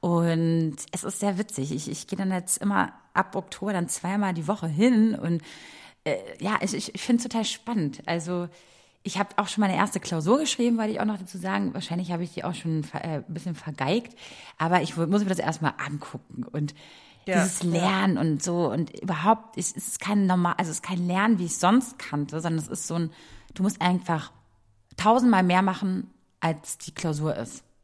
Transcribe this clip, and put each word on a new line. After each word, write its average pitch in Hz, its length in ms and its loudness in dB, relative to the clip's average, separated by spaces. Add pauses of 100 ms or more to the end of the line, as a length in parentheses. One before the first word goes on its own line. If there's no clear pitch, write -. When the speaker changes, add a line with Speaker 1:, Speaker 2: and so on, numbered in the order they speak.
Speaker 1:
Und 165 720 2 (160)
es - 120 -6
ist - 160 -6
sehr 202 180 0
witzig. 151 340 -4
Ich, 156 180 -6
ich - 180 -8
gehe 190 100 -6
dann 190 140 -2
jetzt 185 260 -2
immer 190 340 0 (220)
ab - 220 -2
Oktober 190 380 -4
dann 175 140 0
zweimal 190 460 -2
die 160 140 -4
Woche 190 200 -2
hin 220 480 6
und, 170 260 0 (640)
äh, 143 100 0 (240)
ja, 202 220 0
ich, 196 120 -2
ich, 202 220 -6
ich - 60 -8
find's 240 220 2
total 226 220 -2
spannend. 175 640 -2
Also, 175 400 -2 (560)
ich - 160 -8
hab - 200 -2
auch 202 80 -2
schon - 140 -2
meine 190 140 4
erste 202 240 2
Klausur 170 400 2
geschrieben, 240 380 2
wollte 214 140 0
ich - 80 -4
auch 214 60 0
noch 214 140 0
dazu 185 180 -12
sagen. 190 360 -2
Wahrscheinlich 175 380 -4
habe 175 120 -2
ich 170 100 -8
die - 100 -8
auch 175 120 -2
schon 160 280 -2
ver-, - 200 -8
äh, 156 140 -4
ein 131 160 -8
bisschen 165 220 -8
vergeigt. 156 640 -2 (400)
Aber 165 240 4
ich 165 160 -4
wu-, 165 100 2
muss 202 160 4
mir 190 60 -2
das 185 100 0
erstmal 156 340 0 (100)
angucken - 680 -8
und 147 220 -2 (540)
Speaker 2:
Ja, 185 160 0
Speaker 1:
dieses 185 200 0
Speaker 2:
ja. 175 60 2
Speaker 1:
Lernen 190 480 2
und 160 240 2
so 175 300 2
und 143 180 -2 (100)
überhaupt, 190 580 0
es, - 180 -4
es - 140 -6
ist - 120 -6
kein 202 240 2
normal, 180 320 4
also 165 140 0
es 156 60 -6
ist - 60 -8
kein 180 240 -4
Lernen, 196 320 4
wie 175 60 0
ich - 120 -4
sonst 226 420 4
kannte, 147 420 -4
sondern 160 220 0
es - 60 -10
ist - 180 -6
so 165 80 -4
ein, 165 160 -2 (420)
du - 100 -4
musst 196 180 0
einfach 175 500 0 (680)
tausendmal 220 460 6
mehr 180 180 6
machen, 190 480 -2 (300)
als 160 400 -2
die - 120 -14
Klausur 156 440 -2
ist. - 280 -10 (200)